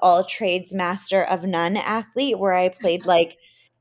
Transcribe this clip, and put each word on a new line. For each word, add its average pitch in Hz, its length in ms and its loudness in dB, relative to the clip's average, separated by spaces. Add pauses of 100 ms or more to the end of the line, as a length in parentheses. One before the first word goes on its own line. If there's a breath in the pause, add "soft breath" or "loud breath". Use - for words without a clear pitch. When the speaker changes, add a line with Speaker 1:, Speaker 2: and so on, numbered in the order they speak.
Speaker 1:
all 180 220 4
trades, 185 500 -4
master 190 500 -2
of 175 220 -4
none 175 320 -2
athlete 226 640 -2
where 190 140 0
I 180 160 2
played, 180 360 -2
Speaker 2:
<laughs> - 0 -
Speaker 1:
like, 170 320 4 (440 soft breath)